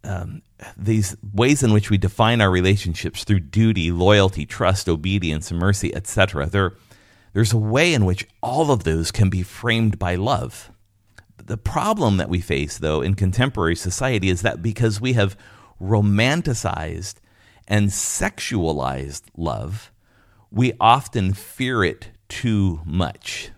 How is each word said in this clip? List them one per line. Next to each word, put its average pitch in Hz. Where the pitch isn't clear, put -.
um, 90
these 104
ways 127
in 110
which 104
we 104
define 110
our 98
relationships 92
through 101
duty, 87
loyalty, 92
trust, -
obedience, 82
mercy, 92
et 95
cetera. 85
There, 95
there's 107
a 117
way 135
in 107
which 92
all 143
of 117
those 82
can 95
be 92
framed 113
by 90
love. -
The -
problem 160
that 90
we 87
face, 71
though, 76
in 95
contemporary 92
society 95
is 90
that -
because 110
we 127
have 98
romanticized 101
and 104
sexualized 71
love, 80
we 123
often 113
fear 123
it -
too 98
much -